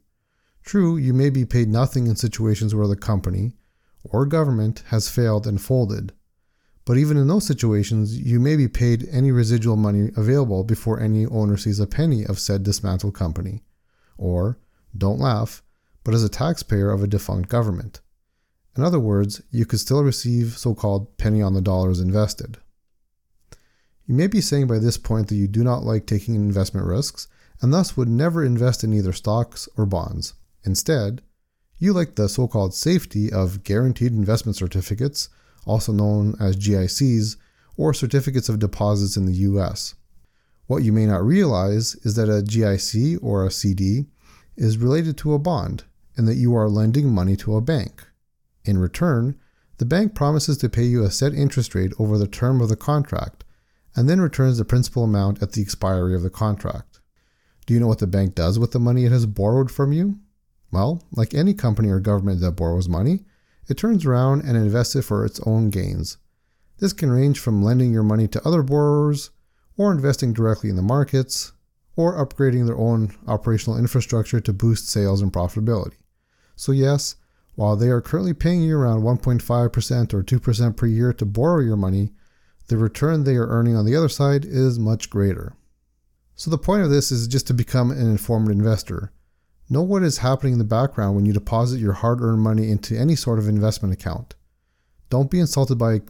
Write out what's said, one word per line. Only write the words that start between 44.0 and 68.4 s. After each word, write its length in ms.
is 200
related 400
to 160
a 60
bond 440
and 100
that 80
you 200
are 140
lending 420
money 260
to 180
a 60
bank. 440
In 120
return, 640
the 80
bank 280
promises 460
to 100
pay 140
you 200
a 60
set 240
interest 400
rate 240
over 200
the 100
term 340
of 80
the 60
contract 680
and 120
then 140
returns 380
the 60
principal 380
amount 380
at 120
the 80
expiry 520
of 80
the 80
contract. 720
Do 80
you 60
know 80
what 120
the 80
bank 280
does 240
with 120
the 80
money 260
it 60
has 140
borrowed 460
from 220
you? 260
Well, 400
like 220
any 200
company 360
or 100
government 420
that 120
borrows 340
money, 380
it 100
turns 280
around 380
and 120
invests 400
it 80
for 220
its 200
own 240
gains. 480
This 160
can 180
range 280
from 240
lending 280
your 120
money 260
to 180